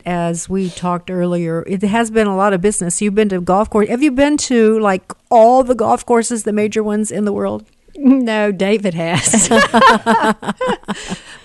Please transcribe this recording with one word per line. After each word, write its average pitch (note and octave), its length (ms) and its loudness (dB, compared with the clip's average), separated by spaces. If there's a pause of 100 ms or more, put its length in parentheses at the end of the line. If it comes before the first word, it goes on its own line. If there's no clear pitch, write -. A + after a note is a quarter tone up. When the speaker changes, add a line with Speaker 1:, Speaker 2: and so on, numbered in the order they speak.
Speaker 1:
as E3+ 420 -4
we F#3+ 220 -4
talked F3 420 -6
earlier, F3 560 -2
it F#3 140 -4
has A3 300 0
been A3 160 2
a G3 80 -2
lot G3+ 180 2
of F3 80 -2
business. F#3+ 400 -2
You've G#3 140 -2
been G#3+ 140 2
to F3+ 120 -4
golf F#3 280 0
course. G#3+ 200 0
Have A#3+ 140 -2
you D4+ 80 2
been C#4+ 260 2
to, A3 420 2
like, G3 320 -2 (200)
all B3 320 6
the B3 120 0
golf A#3 300 -2
courses, A#3 380 0
the G#3 100 -4
major G#3+ 300 -2
ones G#3+ 280 -4
in G#3 140 -4
the G3+ 80 -2
world? G3+ 320 -6 (300)
Speaker 2:
No, A#3+ 560 2
David G3 420 -2
has. E3+ 560 -2
<laughs> - 1600 0 (360)